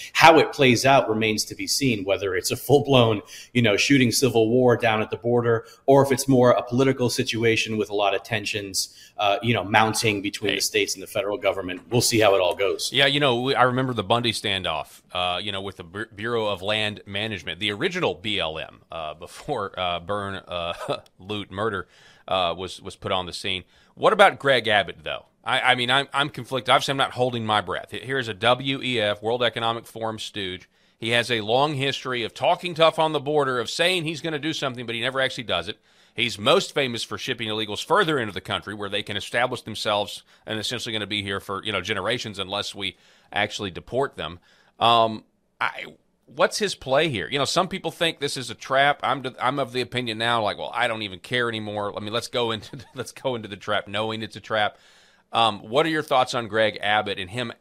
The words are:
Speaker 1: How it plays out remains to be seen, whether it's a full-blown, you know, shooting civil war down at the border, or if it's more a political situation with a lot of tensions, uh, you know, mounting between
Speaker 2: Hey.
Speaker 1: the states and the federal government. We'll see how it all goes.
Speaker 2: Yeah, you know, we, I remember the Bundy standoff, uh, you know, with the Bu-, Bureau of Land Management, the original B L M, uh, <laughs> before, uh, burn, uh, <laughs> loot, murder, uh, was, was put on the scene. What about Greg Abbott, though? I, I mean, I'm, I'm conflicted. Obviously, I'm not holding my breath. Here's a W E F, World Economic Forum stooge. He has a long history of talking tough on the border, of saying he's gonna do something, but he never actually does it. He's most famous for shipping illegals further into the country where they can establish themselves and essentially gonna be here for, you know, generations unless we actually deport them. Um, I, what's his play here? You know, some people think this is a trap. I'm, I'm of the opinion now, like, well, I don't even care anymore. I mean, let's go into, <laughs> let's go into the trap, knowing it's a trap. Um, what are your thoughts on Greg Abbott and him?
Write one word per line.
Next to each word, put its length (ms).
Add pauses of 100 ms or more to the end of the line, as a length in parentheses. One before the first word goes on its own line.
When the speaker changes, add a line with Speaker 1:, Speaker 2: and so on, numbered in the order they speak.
(140)
Speaker 1:
How 260
it 140
plays 320
out 240
remains 360
to 100
be 120
seen, 380
whether 300
it's 160
a 40
full-blown, 640 (320)
you 80
know, 140
shooting 360
civil 380
war 280
down 240
at 100
the 60
border, 480 (200)
or 160
if 100
it's 160
more 240
a 120
political 460
situation 680
with 140
a 20
lot 220
of 80
tensions, 720 (220)
uh, 240
you 120
know, 100
mounting 580
between 280
Speaker 2:
Hey. 80
Speaker 1:
the 40
states 320
and 80
the 60
federal 300
government. 520
We'll 120
see 180
how 160
it 60
all 140
goes. 360
Speaker 2:
Yeah, 160
you 120
know, 220
we, 140
I 80
remember 300
the 100
Bundy 300
standoff, 680 (100)
uh, 280
you 120
know, 100
with 160
the 60
Bu-, 220 (100)
Bureau 320
of 140
Land 440
Management, 540
the 120
original 440
B 240
L 180
M, 240 (100)
uh, 220
<laughs> 120
before, 540
uh, 200
burn, 360
uh, 380 (140)
<laughs> 320
loot, 320
murder, 360 (400)
uh, 300
was, 240
was 140
put 160
on 140
the 80
scene. 300 (320)
What 180
about 260
Greg 280
Abbott, 360
though? 220 (180)
I, 180
I 140
mean, 160
I'm, 220
I'm 160
conflicted. 420
Obviously, 200
I'm 60
not 140
holding 340
my 160
breath. 300
Here's 360
a 60
W 480
E 180
F, 240
World 200
Economic 440
Forum 320
stooge. 500 (280)
He 120
has 220
a 100
long 340
history 480
of 100
talking 420
tough 220
on 140
the 80
border, 400
of 100
saying 340
he's 180
gonna 180
do 140
something, 320
but 100
he 60
never 180
actually 260
does 220
it. 120 (360)
He's 220
most 380
famous 280
for 140
shipping 320
illegals 340
further 360
into 140
the 80
country 340
where 140
they 120
can 160
establish 460
themselves 600 (220)
and 140
essentially 340
gonna 140
be 160
here 160
for, 240
you 80
know, 100
generations 580
unless 340
we 240 (340)
actually 400
deport 440
them. 240 (400)
Um, 440 (360)
I, 260 (420)
what's 320
his 160
play 340
here? 200
You 100
know, 60
some 220
people 240
think 280
this 180
is 120
a 60
trap. 480
I'm, 220 (160)
I'm 180
of 140
the 80
opinion 380
now, 240
like, 140
well, 160
I 140
don't 140
even 180
care 300
anymore. 480
I 20
mean, 140
let's 140
go 240
into, 260 (100)
<laughs> 80
let's 160
go 240
into 120
the 100
trap, 300
knowing 340
it's 140
a 60
trap. 360 (540)
Um, 360
what 200
are 20
your 140
thoughts 320
on 120
Greg 320
Abbott 380
and 140
him? 300